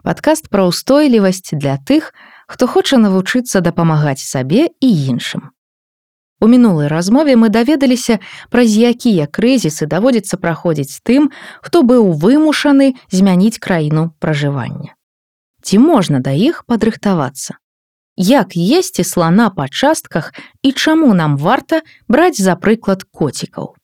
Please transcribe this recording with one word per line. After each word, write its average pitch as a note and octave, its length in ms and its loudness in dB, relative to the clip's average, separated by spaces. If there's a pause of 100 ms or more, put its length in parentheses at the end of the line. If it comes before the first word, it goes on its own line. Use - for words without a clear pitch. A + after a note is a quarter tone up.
Падкаст C#4+ 480 -2
пра G3 160 0
ўстойлівасць G#3 880 0
для C#3 240 -4
тых, C4+ 400 -2 (320)
хто - 160 -4
хоча C#4 320 0
навучыцца G3+ 640 0
дапамагаць D#3+ 640 -2
сабе D#3+ 560 -2
і C4+ 80 2 (240)
іншым. - 400 -8 (880)
У G#3+ 80 4
мінулай G#3+ 400 4
размове A3+ 480 2
мы A3+ 160 2
даведаліся, B3 640 0 (320)
праз A#3 240 2
якія A3+ 560 0
крызісы A3 560 -2
даводзіцца G3 560 -2
праходзіць D#3 640 -4
тым, D4 240 2 (320)
хто E4+ 240 0
быў A3+ 320 4
вымушаны C#4 800 2 (160)
змяніць F#3+ 480 2
краіну D#3+ 640 -2
пражывання. C#3+ 720 -6 (640)
Ці G#3 240 2
можна D#3+ 400 0
да C3+ 80 -4
іх A3 320 -2
падрыхтавацца? G3+ 960 -4 (560)
Як G3+ 400 0
есці F#3+ 480 -2
слана F3+ 480 0
па C#3 160 -6
частках - 640 -4 (320)
і F3+ 80 2
чаму D#4 400 2
нам D#3 240 0
варта C4 480 -2 (240)
браць, D4 320 2
за F#3 160 0
прыклад, G3+ 560 -2
коцікаў? - 720 -8